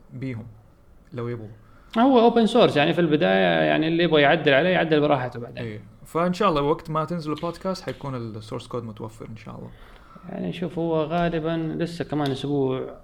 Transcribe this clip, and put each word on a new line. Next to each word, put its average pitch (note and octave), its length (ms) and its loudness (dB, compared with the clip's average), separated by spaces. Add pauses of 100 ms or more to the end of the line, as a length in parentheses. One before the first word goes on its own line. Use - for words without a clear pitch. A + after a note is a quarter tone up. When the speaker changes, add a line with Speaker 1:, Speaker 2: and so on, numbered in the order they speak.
(120)
Speaker 1:
بيهم B2 340 -8 (640)
لو A#2 160 -6
يبغوا. G#2+ 200 -10 (500)
Speaker 2:
هو A#3+ 320 6
open A3+ 200 4
source، D#3+ 260 4
يعني D3+ 180 4
في F3 60 2
البداية، E3+ 640 4
يعني D3+ 240 2
اللي E3+ 160 2
يبغى D#3 180 4
يعدل C#3+ 320 4
عليه D#3 140 4
يعدل D#3+ 320 2
براحته B2+ 400 0
بعدين. B2 240 -10
Speaker 1:
إيه. G#2+ 180 -10 (240)
فإن F3 260 -2
شاء G3+ 160 0
الله D3 140 2
وقت D#3+ 280 -2
ما D#3 140 -2
تنزل D3+ 280 -6
البودكاست E3+ 500 -6
حيكون C3 320 -8
السورس A2+ 520 -10
كود A#2+ 180 -8
متوفر A2 440 -12
إن A2+ 80 -14
شاء A#2 220 -16
الله. A#2+ 120 -14 (580)
Speaker 2:
يعني F3+ 240 -6
شوف، E3+ 260 -8
هو D#3+ 260 0
غالبا E3 760 -2
لسه E3+ 260 -6
كمان C#3+ 260 -2
أسبوع، C3+ 480 -2 (260)